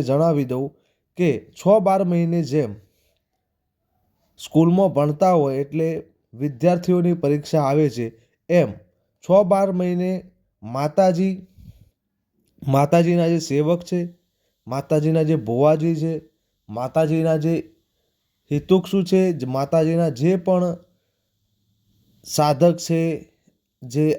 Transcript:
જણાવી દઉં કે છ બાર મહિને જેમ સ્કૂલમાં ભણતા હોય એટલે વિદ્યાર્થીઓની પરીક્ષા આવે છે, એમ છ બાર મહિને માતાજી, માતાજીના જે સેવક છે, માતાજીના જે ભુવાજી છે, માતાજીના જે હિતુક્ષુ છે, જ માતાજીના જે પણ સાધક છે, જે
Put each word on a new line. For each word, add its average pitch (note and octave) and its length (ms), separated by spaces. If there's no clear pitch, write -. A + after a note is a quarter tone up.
જણાવી C#3+ 440
દઉં B2+ 220
કે F3+ 120
છ - 120
બાર F#3+ 220
મહિને E3+ 380
જેમ C3 280
સ્કૂલમાં E3+ 540
ભણતા D3+ 400
હોય C#3 280
એટલે D3+ 260
વિદ્યાર્થીઓની F3 800
પરીક્ષા D3 480
આવે D3 280
છે, A#2 180
એમ D#3 240
છ - 80
બાર G3 300
મહિને F3+ 360
માતાજી, E3+ 680
માતાજીના E3 680
જે E3+ 120
સેવક D#3 440
છે, F3+ 180
માતાજીના D#3 560
જે D#3 140
ભુવાજી D3+ 580
છે, D#3 160
માતાજીના D#3+ 680
જે D#3+ 160
હિતુક્ષુ F#3 520
છે, F#3 180
જ C#3+ 120
માતાજીના D#3+ 640
જે D3 280
પણ F3+ 380
સાધક D3+ 500
છે, E3 240
જે C3 220